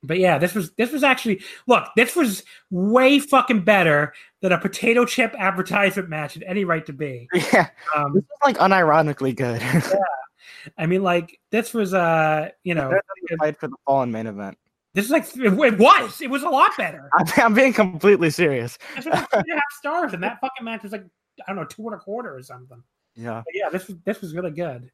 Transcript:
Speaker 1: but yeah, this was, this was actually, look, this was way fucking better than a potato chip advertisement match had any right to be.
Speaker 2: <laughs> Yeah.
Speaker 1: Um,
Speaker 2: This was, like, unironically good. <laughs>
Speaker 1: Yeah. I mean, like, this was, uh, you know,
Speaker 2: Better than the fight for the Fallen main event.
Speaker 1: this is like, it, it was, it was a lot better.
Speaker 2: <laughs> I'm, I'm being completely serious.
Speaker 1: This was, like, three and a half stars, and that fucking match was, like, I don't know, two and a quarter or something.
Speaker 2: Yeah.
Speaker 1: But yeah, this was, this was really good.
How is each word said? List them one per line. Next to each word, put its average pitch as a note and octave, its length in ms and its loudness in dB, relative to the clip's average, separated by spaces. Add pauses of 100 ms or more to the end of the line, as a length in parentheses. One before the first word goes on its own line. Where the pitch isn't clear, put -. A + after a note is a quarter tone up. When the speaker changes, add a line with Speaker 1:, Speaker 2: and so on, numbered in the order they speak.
Speaker 1:
but D#3 160 -4
yeah, F3+ 200 4
this F3 160 0
was, F#3 180 -4
this A#3+ 200 -2
was C#4+ 120 0
actually, C#4+ 380 0 (240)
look, A#3 180 4 (100)
this B3 220 2
was B3 260 0 (280)
way A#3+ 480 4
fucking B3 460 2
better D#3+ 500 4 (260)
than F#3 120 2
a E3+ 60 2
potato A#3 460 0
chip A#3 340 -2
advertisement F#3+ 720 -2
match D3+ 240 -8
had D#3+ 120 -16
any F#3+ 200 -4
right E3 220 -2
to D3 80 -12
be. C3+ 360 -10
Speaker 2:
<laughs> F3+ 220 0
Yeah. F#3 160 4 (260)
Speaker 1:
Um, D3 200 -2
Speaker 2:
This G3+ 100 2
was, - 180 -20
like, C#4 140 2
unironically D#3 800 2
good. A#2+ 240 -4
<laughs> B2+ 120 -6 (180)
Speaker 1:
Yeah. - 880 -6
I E3 80 -4
mean, F#3 160 0
like, F3 360 -2 (120)
this A3 240 -4
was, G3+ 180 -2
uh, D#3+ 560 2 (160)
you F3 100 -2
know, C#3 140 -2
Speaker 2:
Better F#3+ 140 2 (260)
than - 0 -
the E3 80 -6
fight D#3 240 -2
for D3+ 80 -8
the C3+ 80 -12 (100)
Fallen C3+ 240 2
main A2+ 160 -6
event. G2+ 300 -12 (380)
Speaker 1:
this G3+ 100 0
is A#3 60 -6
like, D#4 140 2 (120)
it, A#3+ 160 2
it A3 260 2
was, A#3+ 420 4
it C4+ 100 -8
was C4+ 120 -4
a D#4+ 60 -4
lot D#4 280 4
better. F3 360 -8
Speaker 2:
<laughs> D#3 60 4
I'm, F#3 80 2 (100)
I'm A3+ 180 4
being C4 180 6
completely F#3 580 2
serious. C#3 480 -2 (180)
Speaker 1:
This C4 100 -12
was, D#4+ 80 0
like, - 160 -4
three D4+ 160 2
and E4 60 -6
a - 20 -4
half C#4+ 240 -4
stars, D4+ 360 -4
and E3+ 80 -8
that A3 180 -6
fucking C4 240 -8
match A3+ 180 -10
was, G3+ 100 -12
like, G3+ 120 -12 (420)
I F#3+ 60 -10
don't G3 40 -8
know, E3+ 80 -8
two G#3+ 220 -16
and A3 80 -10
a F3+ 40 -16
quarter G#3 360 -12
or B2+ 80 -18
something. B2+ 400 -20 (340)
Speaker 2:
Yeah. A2+ 280 -10
Speaker 1:
But - 100 -16
yeah, F#3+ 160 -4
this F3+ 160 -8
was, F#3 180 -16
this - 180 -6
was D#3+ 120 -12
really F3+ 160 -6
good. C#3+ 420 -10